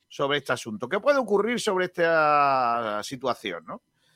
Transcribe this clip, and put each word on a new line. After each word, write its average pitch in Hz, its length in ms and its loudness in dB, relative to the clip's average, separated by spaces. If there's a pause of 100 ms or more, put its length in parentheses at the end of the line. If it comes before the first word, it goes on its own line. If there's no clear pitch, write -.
sobre 143 300 -2
este 135 140 -4
asunto. 117 360 -8
¿Qué 196 100 -2
puede 277 200 2
ocurrir 208 400 0
sobre 185 260 0
esta 139 1160 2
situación, 113 640 -6
no? 170 160 -14 (340)